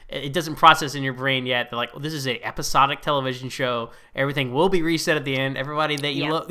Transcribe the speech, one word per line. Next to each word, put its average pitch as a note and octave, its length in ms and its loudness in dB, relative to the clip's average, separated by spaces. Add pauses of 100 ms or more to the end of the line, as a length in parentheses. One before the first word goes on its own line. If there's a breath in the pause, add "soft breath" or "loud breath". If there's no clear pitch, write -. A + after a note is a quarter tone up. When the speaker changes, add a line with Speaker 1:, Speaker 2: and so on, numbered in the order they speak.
Speaker 1:
it C#3 240 -6
doesn't D#3 220 -2
process D#3 380 6
in C#3 100 -6
your C3+ 100 -2
brain C3 320 0
yet. B2+ 240 0
They're A#2 80 -6
like, A#2+ 160 -2
"Oh, - 60 -14
this D3+ 140 -4
is C#3 140 -4
a A#2 160 -2
episodic C#3 580 2
television C3 480 -2
show. A#2+ 420 -2 (240 soft breath)
Everything C3+ 380 -2
will E3+ 160 4
be F#3 120 2
reset D#3+ 360 2
at C#3 80 -4
the C3+ 100 -2
end. C3+ 220 -2
Everybody D3 400 -2
that C#3+ 160 -2
you C#3 120 -2
Speaker 2:
Yeah. D3+ 60 -2
Speaker 1:
lo-, D#3 200 -2